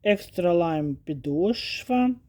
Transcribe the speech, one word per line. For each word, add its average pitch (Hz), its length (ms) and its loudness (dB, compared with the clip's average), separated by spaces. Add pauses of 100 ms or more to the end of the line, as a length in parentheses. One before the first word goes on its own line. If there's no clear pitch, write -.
екстра 196 500 0
лайм 156 520 0
підошва 208 1080 -2 (140)